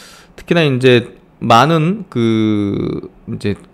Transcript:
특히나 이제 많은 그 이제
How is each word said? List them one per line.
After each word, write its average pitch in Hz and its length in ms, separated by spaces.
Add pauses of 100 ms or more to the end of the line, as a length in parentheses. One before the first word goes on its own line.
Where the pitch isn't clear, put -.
(360)
특히나 170 260
이제 127 560 (220)
많은 160 720
그 107 1000 (240)
이제 104 220 (180)